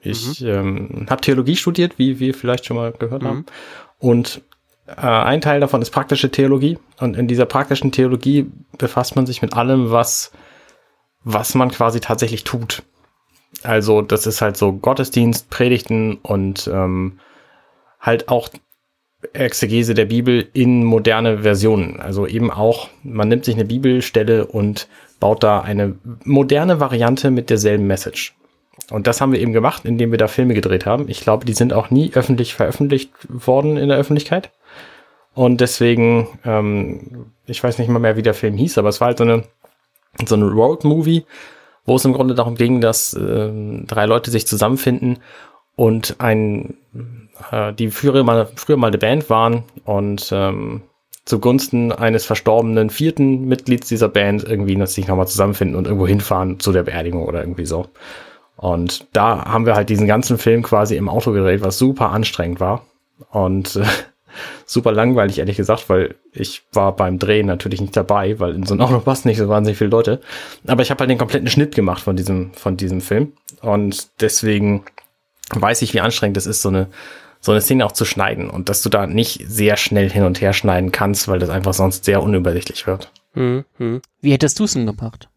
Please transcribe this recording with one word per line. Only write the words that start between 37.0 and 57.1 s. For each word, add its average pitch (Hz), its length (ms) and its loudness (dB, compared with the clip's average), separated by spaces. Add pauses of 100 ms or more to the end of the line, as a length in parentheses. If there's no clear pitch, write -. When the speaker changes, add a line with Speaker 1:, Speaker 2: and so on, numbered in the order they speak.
Speaker 1:
ich - 180 -6
weiß 120 140 0
nicht 117 100 0
mal 120 120 2
mehr, 110 180 2
wie 110 40 0
der 107 120 2
Film 107 240 -2
hieß, 131 180 -2
aber 104 140 2
es - 100 -2
war 120 80 2
halt 120 100 0
so 120 60 2
eine, 117 200 2 (840)
so 113 100 0
ein 107 60 4
Road-Movie, 151 840 2 (600)
wo 127 100 4
es 131 80 2
im 131 80 4
Grunde 131 220 2
darum 117 220 0
ging, 120 260 2
dass, - 360 0
ähm, 107 680 -4
drei 110 180 -2
Leute 113 260 2
sich 113 160 0
zusammenfinden 123 720 0 (580)
und 113 420 0
ein, 107 560 0 (760)
äh, 107 220 -4
die 110 180 -4
früher 135 320 2
mal, 117 320 4
früher - 220 0
mal 117 120 4
eine 104 100 2
Band 139 300 0
waren 117 360 2 (200)
und, 101 480 -4
ähm, 101 500 -2 (420)
zugunsten 120 680 2
eines 113 360 0
verstorbenen 110 640 2
vierten 135 560 0
Mitglieds 127 420 0
dieser 110 200 2
Band 101 360 0
irgendwie 101 420 0
sich 95 220 -4
nochmal 95 180 0
zusammenfinden 98 480 0
und 92 120 -2
irgendwo 95 200 0
hinfahren 92 540 0
zu 101 100 0
der 92 140 4
Beerdigung 85 420 -4